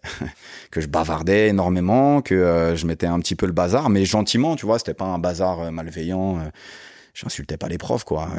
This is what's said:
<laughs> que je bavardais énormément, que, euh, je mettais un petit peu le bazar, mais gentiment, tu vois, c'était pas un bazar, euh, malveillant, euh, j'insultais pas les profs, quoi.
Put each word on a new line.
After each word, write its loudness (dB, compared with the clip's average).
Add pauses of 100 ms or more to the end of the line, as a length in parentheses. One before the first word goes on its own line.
(300)
<laughs> -20
que -4
je -2
bavardais 2
énormément, 4
que, 0
euh, 4
je -4
mettais -2
un 0
petit -2
peu 0
le -2
bazar, 2
mais 4
gentiment, 2
tu -8
vois, 2
c'était -4
pas -6
un -4
bazar, -2
euh, -6
malveillant, -4
euh, -4 (720)
j'insultais -8
pas -8
les -6
profs, -4
quoi. -4 (100)